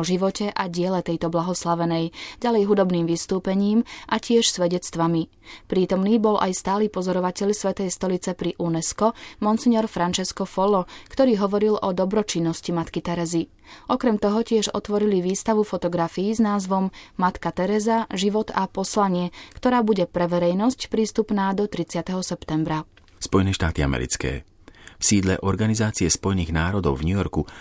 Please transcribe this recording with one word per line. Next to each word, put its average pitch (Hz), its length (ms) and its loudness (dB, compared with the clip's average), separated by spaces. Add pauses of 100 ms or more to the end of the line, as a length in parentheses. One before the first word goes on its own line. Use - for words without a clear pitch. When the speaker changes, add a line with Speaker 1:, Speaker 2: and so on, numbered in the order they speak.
Speaker 1:
živote 190 480 0
a 190 160 -4
diele 180 320 0
tejto 165 320 -2
blahoslavenej, 170 800 0 (320)
ďalej 226 240 4
hudobným 185 400 2
vystúpením 196 720 0 (240)
a 226 160 -2
tiež 233 240 4
svedectvami. 170 880 0 (320)
Prítomný 190 560 2
bol 208 160 2
aj 196 160 0
stály 202 400 0
pozorovateľ 185 640 -2
Svätej 196 320 -2
stolice 180 480 -2
pri 175 240 -4
unesco, 170 560 0 (240)
monsignor 220 480 2
Francesco 180 560 -2
Follo, 190 400 2 (240)
ktorý 247 320 2
hovoril 208 400 2
o 196 80 0
dobročinnosti 185 800 -2
matky 170 320 -4
Terezy. 170 480 -2 (380)
Okrem 240 320 0
toho 208 240 0
tiež 220 320 0
otvorili 208 480 0
výstavu 214 400 0
fotografií 180 720 -2
s 226 80 4
názvom 190 480 0 (240)
Matka 185 400 0
Tereza – 214 560 2
život 202 400 0
a 190 160 2
poslanie, 190 640 0 (240)
ktorá 247 320 2
bude 196 160 4
pre 175 240 0
verejnosť 175 640 0
prístupná 208 640 0
do 202 80 0
tridsiateho 180 560 -4
septembra. 160 640 -2 (400)
Speaker 2:
Spojené 95 320 2
štáty 82 240 -2
americké. 64 640 -2 (560)
V - 40 -6
sídle 95 360 4
Organizácie 107 720 0
spojených 92 400 -2
národov 80 480 0
v 76 80 -2
New 95 120 0
Yorku 80 280 -2 (140)